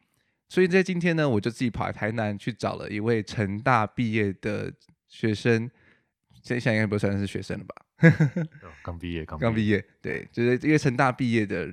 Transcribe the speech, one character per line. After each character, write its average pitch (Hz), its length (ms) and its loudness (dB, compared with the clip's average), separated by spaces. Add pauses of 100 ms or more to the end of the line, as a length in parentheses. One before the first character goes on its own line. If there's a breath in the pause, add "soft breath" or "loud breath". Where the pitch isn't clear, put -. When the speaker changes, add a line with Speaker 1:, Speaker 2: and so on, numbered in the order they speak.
(520)
Speaker 1:
所 185 80 2
以 185 60 6
在 185 160 4
今 175 160 -2
天 170 160 0
呢， 151 140 2
我 107 120 2
就 117 80 -2
自 117 120 -6
己 123 100 0
跑 101 160 -6
来 98 60 -4
台 107 180 -4
南 107 260 -4
去 117 160 -8
找 104 220 -4
了 95 160 -10
一 104 80 -6
位 110 240 0
成 101 380 -4
大 120 260 2
毕 117 240 -4
业 107 300 0
的 104 320 -6 (340)
学 - 260 -4
生， 113 380 0 (720 soft breath)
现-， 123 180 -4
现 117 120 0
在 - 20 2
应 110 60 2
该 110 40 2
不 101 140 0
算 98 180 0
是 98 80 -2
学 98 160 -8
生 92 160 -8
了 90 80 -12
吧？ - 100 -16 (280)
<laughs> 160 640 4
Speaker 2:
哦， - 20 -20 (140)
刚 87 160 -10
毕 87 140 -8
业， 78 120 -6
刚 78 140 -12
毕 78 60 -4
业。 - 20 2
Speaker 1:
刚 110 80 2
毕 110 140 0
业， 101 160 2 (180)
对， - 300 -8
就 120 100 -2
是 123 240 2
因 151 60 4
为 156 40 4
成 143 200 2
大 131 160 2
毕 123 180 -2
业 110 160 2
的 90 260 -6